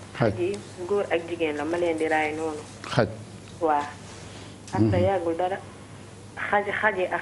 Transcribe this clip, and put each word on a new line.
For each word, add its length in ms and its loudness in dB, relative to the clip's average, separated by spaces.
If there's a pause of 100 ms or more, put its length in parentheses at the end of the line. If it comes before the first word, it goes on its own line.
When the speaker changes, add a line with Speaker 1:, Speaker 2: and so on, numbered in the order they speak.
(180)
Speaker 1:
Xaj. 140 6
Speaker 2:
Xaj 80 0
yi 180 0 (300)
góor 220 2
ak 200 2
jigéen 260 0
la, 80 -2
ma 140 0
leen 200 2
di 100 2
raay 280 2
noonu. 260 -4 (220)
Speaker 1:
Xaj. 240 4 (520)
Speaker 2:
Waaw. 240 4 (920)
Après 260 6
Speaker 1:
Mhm. 60 6
Speaker 2:
yàggul 320 2
dara, 200 2 (760)
xaj, 300 2 (160)
xaj 160 4
yi 80 2
ak 160 0